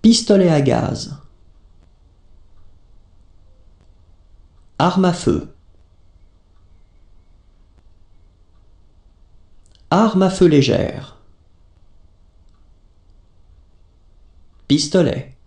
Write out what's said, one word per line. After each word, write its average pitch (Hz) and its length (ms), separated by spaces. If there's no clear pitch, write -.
Pistolet 208 460
à 151 120
gaz. 120 560
Arme 180 260
à 175 80
feu. - 420
Arme 190 320
à 185 80
feu 185 160
légère. - 760
Pistolet. 151 680